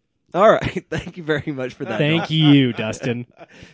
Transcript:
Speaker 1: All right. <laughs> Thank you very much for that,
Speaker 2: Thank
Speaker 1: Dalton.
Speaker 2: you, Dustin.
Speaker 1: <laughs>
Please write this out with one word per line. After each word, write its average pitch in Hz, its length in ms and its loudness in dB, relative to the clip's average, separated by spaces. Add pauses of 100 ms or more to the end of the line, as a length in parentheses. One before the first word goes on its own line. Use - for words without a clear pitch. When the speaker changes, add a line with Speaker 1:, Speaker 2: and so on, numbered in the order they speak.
(340)
Speaker 1:
All 190 160 4
right. 160 360 0
<laughs> - 40 -20
Thank 165 280 -10
you 175 60 -16
very 151 280 -4
much 131 240 -8
for 143 100 -12
that, - 140 -6
Speaker 2:
Thank 156 220 0
Speaker 1:
Dalton. 156 160 -6
Speaker 2:
you, 143 360 6
Dustin. 117 580 -8
Speaker 1:
<laughs> - 40 -20 (380)